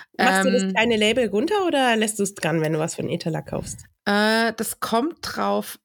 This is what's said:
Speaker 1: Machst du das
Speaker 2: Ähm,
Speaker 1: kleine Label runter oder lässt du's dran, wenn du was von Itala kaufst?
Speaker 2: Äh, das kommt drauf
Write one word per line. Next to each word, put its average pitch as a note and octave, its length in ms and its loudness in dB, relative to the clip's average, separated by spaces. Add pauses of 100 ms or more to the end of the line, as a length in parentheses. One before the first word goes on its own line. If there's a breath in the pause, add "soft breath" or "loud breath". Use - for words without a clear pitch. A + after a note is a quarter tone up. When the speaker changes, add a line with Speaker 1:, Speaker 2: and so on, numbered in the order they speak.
(180 loud breath)
Speaker 1:
Machst F#3+ 280 4
du G3 60 4
das F#3+ 120 2
Speaker 2:
Ähm, F#3+ 100 -2
Speaker 1:
kleine A3+ 240 2
Label A3 320 2
runter E4+ 380 0
oder C4 280 2
lässt G#3+ 240 -2
du's G3 140 -2
dran, D#3+ 280 -2
wenn D#3 120 0
du D#3 60 0
was E3 160 -2
von - 120 -6
Itala D#3 360 -4
kaufst? - 400 -8 (220)
Speaker 2:
Äh, G#3+ 520 2
das - 220 -6
kommt B3+ 420 -2
drauf G3+ 640 -4